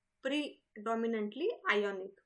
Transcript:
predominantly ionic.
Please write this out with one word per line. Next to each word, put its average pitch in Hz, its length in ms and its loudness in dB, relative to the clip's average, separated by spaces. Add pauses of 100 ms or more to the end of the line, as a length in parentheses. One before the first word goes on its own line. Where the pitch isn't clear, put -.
(220)
predominantly 226 1300 -2 (220)
ionic. 202 400 2 (160)